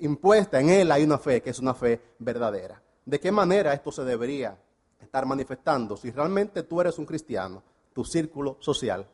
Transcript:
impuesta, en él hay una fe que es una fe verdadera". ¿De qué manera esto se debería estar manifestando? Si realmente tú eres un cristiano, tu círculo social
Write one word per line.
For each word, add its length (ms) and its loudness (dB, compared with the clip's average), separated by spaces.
impuesta, 580 4
en 100 4
él 220 6
hay 140 6
una 120 2
fe 240 0
que 100 -8
es 80 -10
una 140 0
fe 280 0
verdadera". 640 -6
¿De 120 -4
qué 140 -2
manera 400 4
esto 220 -4
se 100 -8
debería 560 -4
estar 260 -4
manifestando? 680 -2
Si 160 -10
realmente 520 -2
tú 180 -4
eres 180 -2
un 60 -8
cristiano, 580 -8
tu 100 -6
círculo 560 -4
social 540 -4